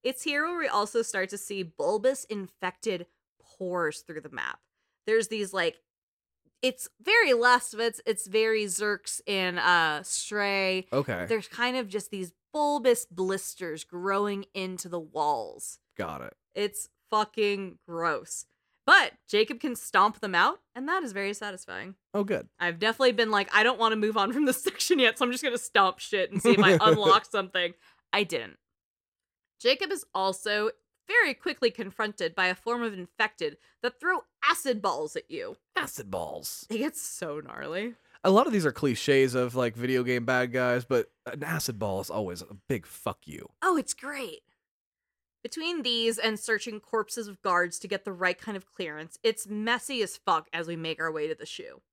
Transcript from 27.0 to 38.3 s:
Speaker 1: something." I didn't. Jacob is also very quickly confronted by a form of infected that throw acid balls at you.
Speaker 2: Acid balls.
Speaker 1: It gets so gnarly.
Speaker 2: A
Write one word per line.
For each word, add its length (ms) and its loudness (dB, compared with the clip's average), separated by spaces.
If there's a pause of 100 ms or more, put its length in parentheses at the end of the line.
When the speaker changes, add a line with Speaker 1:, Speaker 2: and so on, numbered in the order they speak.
Speaker 1:
something." 480 -2 (400)
I 100 2
didn't. 340 -8 (1000)
Jacob 320 2
is 120 -6 (100)
also 560 0 (360)
very 280 4
quickly 360 0
confronted 640 -6
by 120 2
a 80 0
form 280 -4
of 120 -4
infected 640 -4 (240)
that 180 -4
throw 200 0 (220)
acid 380 2
balls 360 -2
at 140 -8
you. 260 -8 (200)
Speaker 2:
Acid 340 -6
balls. 600 -8
Speaker 1:
It 80 -4
gets 220 -4
so 400 -8
gnarly. 540 -8 (300)
Speaker 2:
A 60 6